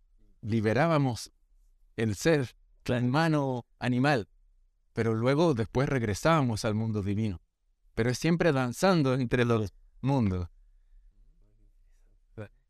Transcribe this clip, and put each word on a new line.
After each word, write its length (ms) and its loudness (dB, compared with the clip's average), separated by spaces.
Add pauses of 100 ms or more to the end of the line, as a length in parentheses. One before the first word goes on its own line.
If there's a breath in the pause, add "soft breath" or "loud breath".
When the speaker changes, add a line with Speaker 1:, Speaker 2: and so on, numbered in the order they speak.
(420)
Speaker 1:
liberábamos 880 0 (640)
el 200 -2
ser 400 0 (280)
Speaker 2:
Claro. 220 -2
Speaker 1:
humano, 600 0 (140)
animal, 500 0 (640)
pero 220 0
luego 400 2
después 340 -2
regresábamos 760 0
al 120 -2
mundo 260 -2
divino. 400 -4 (540)
Pero 160 0
es 80 -4
siempre 320 2
danzando 640 2
entre 300 0
los 280 0 (280)
mundos. 460 0 (2250)